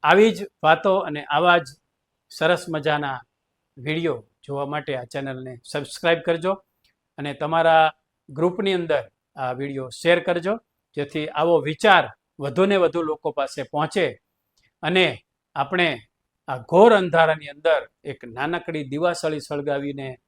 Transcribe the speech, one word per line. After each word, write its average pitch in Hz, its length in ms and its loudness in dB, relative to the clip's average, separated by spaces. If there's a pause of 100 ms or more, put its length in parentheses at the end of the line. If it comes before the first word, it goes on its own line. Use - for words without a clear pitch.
આવી 196 280 6
જ 196 160 -8 (160)
વાતો 170 360 4
અને 151 260 -6
આવા 170 340 4
જ 160 60 -2 (640)
સરસ 170 380 0
મજાના 147 520 -4 (580)
વીડિયો 151 460 -4 (180)
જોવા 139 240 -6
માટે 143 300 -6
આ 123 80 -8
ચેનલને 131 600 -10
સબસ્ક્રાઇબ 165 540 -2
કરજો 170 460 -2 (540)
અને 143 160 -6
તમારા 160 580 4 (360)
ગ્રુપની 180 440 -2
અંદર 160 380 -2 (260)
આ 131 160 -6
વીડિયો 135 360 -8
શેર 170 340 0
કરજો, 180 340 -2 (400)
જેથી 147 300 -6
આવો 160 340 2
વિચાર 156 500 4 (300)
વધુને 180 360 0
વધુ 170 260 2
લોકો 156 280 -4
પાસે 139 320 -6
પહોંચે 147 560 -4 (640)
અને 165 420 0 (300)
આપણે 147 540 -2 (400)
આ 131 100 -6
ઘોર 190 360 6
અંધારાની 160 520 2
અંદર 143 420 0 (160)
એક 139 200 -12
નાનકડી 151 600 -6
દિવાસળી 156 560 -2
સળગાવીને 143 760 -6 (120)